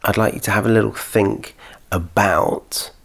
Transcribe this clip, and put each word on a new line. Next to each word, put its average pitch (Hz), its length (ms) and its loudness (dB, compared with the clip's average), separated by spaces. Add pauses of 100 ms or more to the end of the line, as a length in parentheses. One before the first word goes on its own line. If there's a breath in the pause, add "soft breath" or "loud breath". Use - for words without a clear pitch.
I'd 107 140 0
like 110 160 0
you - 60 -10
to - 100 -4
have 107 160 0
a - 20 2
little 110 240 4
think - 640 -2 (340 loud breath)
about - 1000 -2 (140)